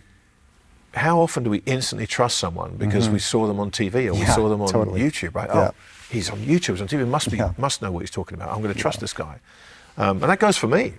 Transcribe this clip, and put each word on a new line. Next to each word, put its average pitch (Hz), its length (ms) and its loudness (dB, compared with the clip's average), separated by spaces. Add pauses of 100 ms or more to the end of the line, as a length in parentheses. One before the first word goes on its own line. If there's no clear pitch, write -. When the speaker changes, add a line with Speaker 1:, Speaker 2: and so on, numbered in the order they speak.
(960)
Speaker 1:
How 165 240 2
often 165 240 2
do 117 60 0
we 104 160 2
instantly 123 420 -2
trust 120 300 0
someone 87 400 -4
because 104 280 2
Speaker 2:
Mm-hmm. 107 80 2
Speaker 1:
we 104 60 2
saw 110 280 2
them 101 120 0
on 101 120 -2
T 101 180 0
V 117 200 0
or 90 40 0
we 101 80 2
Speaker 2:
Yeah, 107 120 4
Speaker 1:
saw 110 160 4
them 104 120 0
on 101 80 2
Speaker 2:
totally. 101 320 2
Speaker 1:
YouTube, - 340 -2
right? - 180 -4
Speaker 2:
Yeah. 156 160 4
Speaker 1:
"Oh, - 40 -6 (360)
he's 98 220 -4
on 101 80 -8
YouTube, 143 340 0
he's 101 80 -4
on 101 60 -6
T 147 100 -2
V, 135 60 0
must 127 260 0
be, 107 80 0
Speaker 2:
Yeah. 101 200 0
Speaker 1:
must 135 240 -2
know 98 100 -4
what 85 80 -4
he's - 100 -8
talking - 260 -8
about. 80 200 -10
I'm 107 60 -4
gonna 104 120 -2
trust - 240 -2
Speaker 2:
Yeah. - 40 -10
Speaker 1:
this - 120 -8
guy." 76 220 -8 (600)
Um, 98 260 2
and 151 80 4
that 196 80 2
goes 208 180 4
for - 100 0
me, 156 320 2